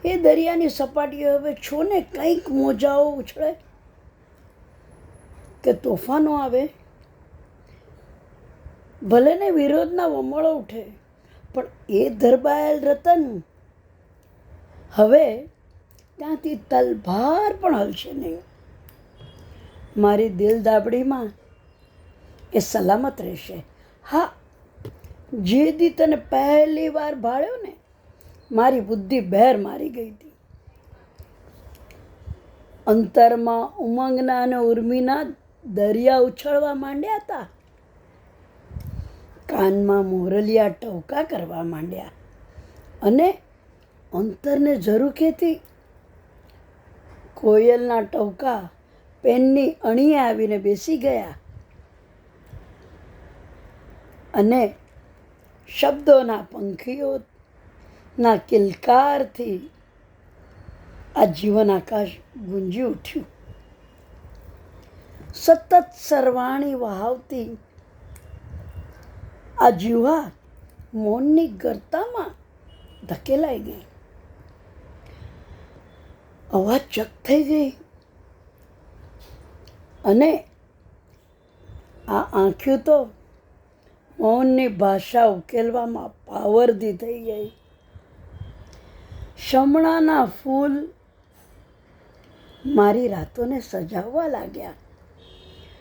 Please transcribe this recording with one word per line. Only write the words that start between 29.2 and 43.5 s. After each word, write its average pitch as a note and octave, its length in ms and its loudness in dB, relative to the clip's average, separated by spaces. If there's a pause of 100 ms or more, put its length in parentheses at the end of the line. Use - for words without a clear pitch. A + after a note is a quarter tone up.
બહેર G3+ 360 6
મારી G3+ 320 -6
ગઈ A#3 220 -12
હતી. B3+ 220 -20 (2500)
અંતરમાં A#3 880 4
ઉમંગના B3+ 640 -2
અને B3 140 0
ઉર્મિના B3 720 0 (380)
દરિયા A3+ 540 2
ઉછળવા C#4+ 560 0
માંડ્યા C#4 420 -6
હતા. F#4+ 300 -10 (2000)
કાનમાં G3+ 600 0
મોરલિયા G3+ 640 0
ટહુકા A#3 560 -8
કરવા E3+ 400 -8
માંડ્યા E3 460 -10 (920)
અને C#4+ 400 2 (720)